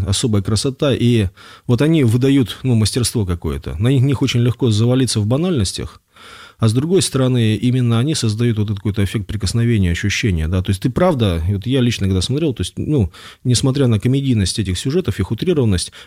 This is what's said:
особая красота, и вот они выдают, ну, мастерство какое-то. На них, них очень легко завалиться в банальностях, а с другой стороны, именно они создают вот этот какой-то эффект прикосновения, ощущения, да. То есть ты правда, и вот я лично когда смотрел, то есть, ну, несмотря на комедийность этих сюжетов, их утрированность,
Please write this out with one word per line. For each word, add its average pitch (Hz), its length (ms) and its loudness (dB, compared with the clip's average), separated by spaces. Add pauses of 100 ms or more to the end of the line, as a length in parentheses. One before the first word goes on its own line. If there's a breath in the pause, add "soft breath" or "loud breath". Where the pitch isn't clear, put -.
особая 104 360 0
красота, 131 520 0
и 117 320 2 (400 loud breath)
вот 123 160 2
они 156 220 4
выдают, 123 580 2
ну, 127 120 2
мастерство 110 520 0
какое-то. 73 520 -6
На 107 100 0
них, 135 140 2
них 139 200 0
очень 120 180 0
легко 120 300 0
завалиться 117 500 2
в 101 60 0
банальностях, 135 760 -2 (600 loud breath)
а 113 80 2
с 110 60 0
другой 160 260 2
стороны, 123 560 0
именно 120 420 0
они 143 160 0
создают 110 440 -2
вот 104 80 0
этот 107 100 -4
какой-то 101 260 -4
эффект 98 240 -4
прикосновения, 107 640 0
ощущения, 87 560 -2
да. 90 160 -2
То 98 80 -4
есть 95 120 -2
ты 135 80 0
правда, 117 580 0
и 101 60 0
вот 98 120 -6
я 131 140 0
лично 117 260 0
когда 95 140 0
смотрел, 143 320 -2
то - 80 -8
есть, - 160 -6
ну, 113 340 0 (340 loud breath)
несмотря 131 420 2
на 110 120 2
комедийность 131 600 0
этих 95 200 -2
сюжетов, 139 400 -2
их 98 120 -2
утрированность, 120 600 0 (160 loud breath)